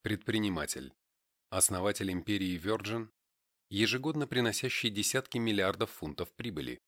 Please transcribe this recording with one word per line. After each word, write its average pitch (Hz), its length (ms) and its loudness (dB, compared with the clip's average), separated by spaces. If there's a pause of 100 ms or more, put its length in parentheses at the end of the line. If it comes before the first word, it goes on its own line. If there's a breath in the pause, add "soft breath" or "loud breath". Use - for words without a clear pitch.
предприниматель, 98 920 -2 (560)
основатель 95 640 2
империи 92 480 0
Virgin, 110 500 -2 (600)
ежегодно 131 580 2
приносящий 123 640 2
десятки 107 480 0
миллиардов 104 540 2
фунтов 78 420 -8
прибыли. 65 540 -6